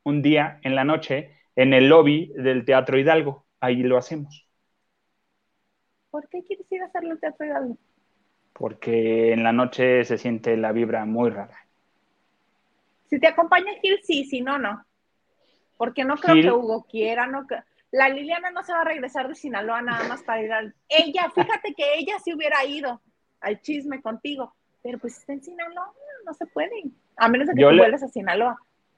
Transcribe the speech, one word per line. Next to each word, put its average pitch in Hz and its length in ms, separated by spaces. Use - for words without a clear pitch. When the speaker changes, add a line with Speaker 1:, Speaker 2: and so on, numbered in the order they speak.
Speaker 1:
un 147 180
día 151 400
en 135 120
la 135 100
noche 147 520
en 131 180
el 131 140
lobby 156 480
del 127 280
Teatro 131 340
Hidalgo? 143 460
Ahí 127 220
lo 127 160
hacemos. 147 500
Speaker 2:
¿Por 294 180
qué 359 160
quieres 392 260
ir 370 120
a 370 40
hacerlo 339 260
al 320 80
Teatro 302 260
Hidalgo? 277 300
Speaker 1:
Porque 113 800
en 113 100
la 117 100
noche 123 520
se 117 140
siente 117 380
la 110 140
vibra 113 340
muy 113 260
rara. 101 260
Speaker 2:
Si 285 80
te 320 80
acompaña 349 540
Gil, 392 240
sí, 277 200
si 262 160
no, 269 180
no. 220 260
Porque 240 280
no 269 120
creo 339 200
Speaker 1:
Gil. 311 80
Speaker 2:
que 247 80
Hugo 226 360
quiera, 226 380
no 269 200
cre-, 233 180
la 269 180
Liliana 330 440
no 370 100
se 359 100
va 330 100
a - 20
regresar 262 440
de 302 60
Sinaloa 226 480
nada 240 260
más 254 140
para 226 200
ir 214 100
al... 220 220
Ella, 320 460
fíjate 415 400
que 294 220
ella 330 180
sí 339 80
hubiera 294 320
ido, 277 360
al 214 160
chisme 285 420
contigo. 254 520
Pero, 240 160
pues, 240 200
está - 140
en 277 100
Sinaloa, 349 500
no 320 80
se - 120
puede. 320 240
A 226 120
menos 254 200
de 359 60
que 254 60
Speaker 1:
Yo 285 80
Speaker 2:
tú 302 60
Speaker 1:
le - 80
Speaker 2:
vuelvas 269 200
a 262 60
Sinaloa. 214 500